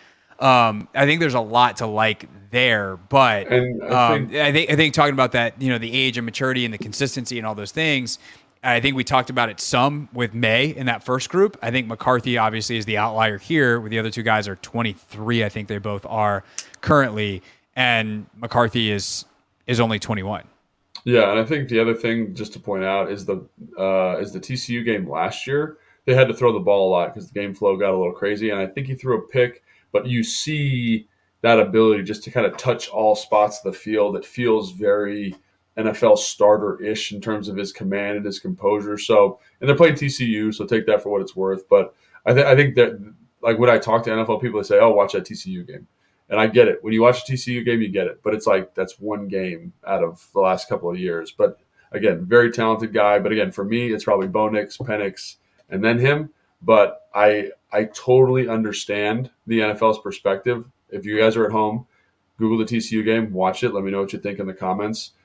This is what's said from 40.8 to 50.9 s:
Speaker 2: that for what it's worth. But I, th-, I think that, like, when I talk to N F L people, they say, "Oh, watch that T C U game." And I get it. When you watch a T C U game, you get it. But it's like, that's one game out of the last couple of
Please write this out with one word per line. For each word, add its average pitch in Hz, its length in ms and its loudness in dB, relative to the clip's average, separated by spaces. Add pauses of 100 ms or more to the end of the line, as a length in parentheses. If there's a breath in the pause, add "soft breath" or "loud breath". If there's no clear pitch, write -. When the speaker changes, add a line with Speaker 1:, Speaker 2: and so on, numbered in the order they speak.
Speaker 2:
that 107 160 2
for 101 60 -6
what 101 120 0
it's 92 140 -10
worth. 95 340 -4
But 98 240 4 (320 soft breath)
I, 120 80 4
th-, 139 120 6
I 139 100 6
think 139 200 4
that, 113 220 4 (440)
like, 113 180 2
when 120 100 6
I 117 80 8
talk 113 280 0
to 113 60 -2
N 110 80 0
F 113 100 -2
L 110 100 -2
people, 107 220 -2
they 95 40 -8
say, 101 140 4
"Oh, 113 120 8
watch 101 220 2
that 95 120 -4
T 104 100 -14
C 92 160 -12
U 90 120 -10
game." - 220 -18 (440)
And 104 100 0
I 110 80 4
get 110 200 6
it. - 160 0
When 110 100 -4
you 110 100 2
watch 123 180 6
a - 40 -18
T 131 120 -4
C 127 160 -6
U 120 100 -4
game, 117 180 0
you 104 80 -2
get 92 180 -2
it. - 160 -10
But 107 100 0
it's 110 140 -4
like, 95 260 0
that's 92 260 -6
one 104 280 -6
game 90 460 -8 (120)
out 92 180 -2
of 85 300 -6
the 98 60 0
last 92 300 0
couple 87 200 -4
of 87 80 -4